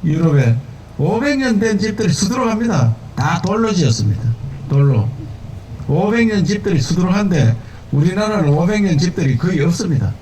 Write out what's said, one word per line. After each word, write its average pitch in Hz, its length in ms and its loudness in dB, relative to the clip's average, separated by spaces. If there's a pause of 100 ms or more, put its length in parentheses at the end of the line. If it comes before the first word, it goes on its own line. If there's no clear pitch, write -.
유럽에 147 520 4 (420)
오백 226 420 0
년 247 200 2
된 214 180 2
집들이 208 340 0
수두룩합니다. 214 840 0 (200)
다 160 260 0
돌로 214 320 0
지었습니다. 107 480 0 (480)
돌로. 139 380 2 (800)
오백 208 400 2
년 208 160 2
집들이 190 380 0
수두룩한데 175 720 2 (360)
우리나라는 185 580 0
오백 180 340 2
년 170 140 2
집들이 143 400 0
거의 170 240 0
없습니다. 147 500 0 (100)